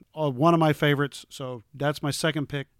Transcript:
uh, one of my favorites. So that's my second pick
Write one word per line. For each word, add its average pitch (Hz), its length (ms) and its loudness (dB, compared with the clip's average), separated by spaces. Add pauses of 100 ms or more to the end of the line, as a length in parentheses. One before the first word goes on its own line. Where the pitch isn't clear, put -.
(180)
uh, 151 120 -2
one 151 240 4
of 165 60 6
my 156 120 4
favorites. 143 560 -2
So 127 340 -12 (120)
that's 143 280 -4
my 147 80 -2
second 151 380 -2
pick 139 200 -8 (120)